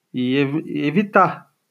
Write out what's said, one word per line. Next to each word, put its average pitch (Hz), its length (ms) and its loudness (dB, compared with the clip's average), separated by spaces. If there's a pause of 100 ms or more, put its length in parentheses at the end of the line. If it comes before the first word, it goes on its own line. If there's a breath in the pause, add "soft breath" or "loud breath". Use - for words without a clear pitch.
(120)
e 127 260 -2
ev-, 139 280 -2
e 147 180 -6
evitar, 185 640 0 (220)